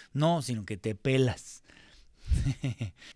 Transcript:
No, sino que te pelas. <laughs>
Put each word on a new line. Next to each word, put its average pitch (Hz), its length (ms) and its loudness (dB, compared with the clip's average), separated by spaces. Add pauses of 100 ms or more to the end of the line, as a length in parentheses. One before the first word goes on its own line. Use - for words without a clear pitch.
(140)
No, 160 280 2
sino 117 240 -4
que 104 120 -6
te 107 180 -4
pelas. 131 680 0 (640)
<laughs> 123 680 0 (220)